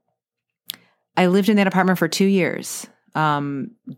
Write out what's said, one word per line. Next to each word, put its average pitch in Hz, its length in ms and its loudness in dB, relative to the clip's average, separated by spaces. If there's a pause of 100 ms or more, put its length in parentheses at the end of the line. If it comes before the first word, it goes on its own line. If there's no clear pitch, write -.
(1200)
I 185 100 4
lived 190 200 2
in 214 80 4
that 202 100 4
apartment 185 320 2
for 165 100 0
two 196 180 0
years. - 600 -2 (280)
Um, 143 560 -2 (280)